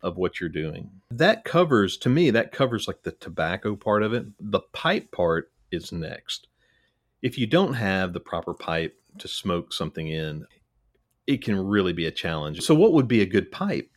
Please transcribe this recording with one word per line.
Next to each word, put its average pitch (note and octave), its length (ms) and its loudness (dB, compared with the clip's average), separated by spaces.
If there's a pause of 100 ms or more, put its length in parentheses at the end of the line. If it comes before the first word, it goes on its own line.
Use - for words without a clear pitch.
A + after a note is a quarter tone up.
of F2+ 160 -6
what F2+ 240 -2
you're F2 80 -4
doing. D#2+ 420 -6 (200)
That D#3+ 340 2
covers, C#3 540 4
to - 100 -2
me, D3 220 4
that A2+ 220 2
covers, A#2 340 -2
like, - 160 -8
the - 100 -8
tobacco F2 640 -4
part G#2+ 280 2
of G#2+ 100 0
it. A#2+ 120 -2 (140)
The G2+ 200 0 (120)
pipe - 380 -2
part E2 400 0 (220)
is E2 200 -6
next. E2 540 -10 (760)
If B2 160 -2
you A#2+ 100 0
don't D#3+ 280 4
have F#2+ 380 0
the F2 80 -6
proper E2 340 -6
pipe E2 420 -4 (220)
to - 100 -16
smoke F2 440 -4
something D#2+ 360 -6
in, D#2 380 -6 (800)
it C#3 180 -2
can G#2 120 0
really F#2+ 360 2
be E2 140 -2
a D#2 40 -2
challenge. D2+ 520 -6
So D#3+ 120 4
what F#3 200 6
would C3+ 120 6
be A2 160 4
a G2 40 4
good F#2+ 260 0
pipe F#3 440 -4